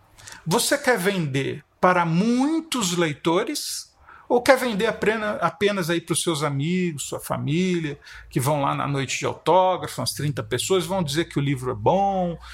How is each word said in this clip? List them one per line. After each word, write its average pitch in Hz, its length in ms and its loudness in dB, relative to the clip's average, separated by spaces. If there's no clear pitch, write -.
Você 233 320 2
quer 254 220 2
vender 143 680 -2
para 180 240 6
muitos 240 920 0
leitores 170 920 -2
ou 247 120 4
quer 262 160 6
vender 226 300 0
apena-, 214 560 0
apenas 190 480 0
aí 170 100 0
pros 165 220 -4
seus 156 220 -2
amigos, 156 640 -2
sua - 120 -6
família, 151 800 -2
que 156 100 -2
vão 143 220 0
lá 143 140 2
na 131 120 -2
noite 139 300 -2
de 143 80 -4
autógrafo, 175 720 2
umas 120 140 -4
trinta 139 300 -4
pessoas, 143 420 0
vão 185 160 -2
dizer 156 240 -2
que - 140 -4
o - 20 0
livro 127 300 -2
é - 20 0
bom, 175 640 0